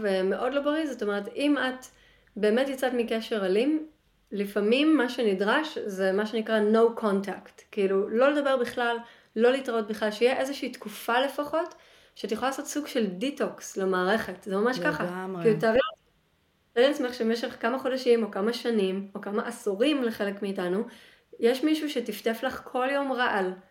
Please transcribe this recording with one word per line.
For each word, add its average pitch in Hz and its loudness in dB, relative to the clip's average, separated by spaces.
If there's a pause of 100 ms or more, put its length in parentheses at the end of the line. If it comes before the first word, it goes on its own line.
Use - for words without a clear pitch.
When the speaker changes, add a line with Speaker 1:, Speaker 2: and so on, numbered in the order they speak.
Speaker 1:
אה, 190 2
מאוד 208 0
לא 285 0
בריא, 302 0
זאת 254 -6
אומרת, 202 -2
אם 285 2
את 254 -4 (500)
באמת 220 2
יצאת 262 -2
מקשר 226 -2
אלים, 277 2 (460)
לפעמים 220 2
מה 247 2
שנדרש 233 0
זה 190 0
מה 208 0
שנקרא 220 0 (120)
no 233 4
contact, 196 -2
כאילו, 196 0
לא 254 4
לדבר 277 2
בכלל, 233 0 (400)
לא 233 6
להתראות 233 0
בכלל, 214 -2
שיהיה 240 2
איזושהי 269 -4
תקופה 233 -2
לפחות, 294 -2 (400)
שאת 208 -6
יכולה 233 -2
לעשות 285 -6
סוג 294 -6
של 226 0
דיטוקס 190 -6
למערכת, 190 0
זה 190 -4
ממש 240 0
ככה. - -2
Speaker 2:
לגמרי. 180 -6
Speaker 1:
כאילו, 220 4
תארי, 226 4 (920)
תארי 247 6
לעצמך 294 0
שבמשך 233 -2
כמה 240 0
חודשים, 247 2
או 202 -4
כמה 202 0
שנים, 196 0
או 202 -10
כמה 214 -4
עשורים 240 0
לחלק 208 -4
מאיתנו, 196 -2 (580)
יש 262 2
מישהו 302 0
שטפטף 226 -4
לך 262 -4
כל 254 -2
יום 277 0
רעל 220 0 (180)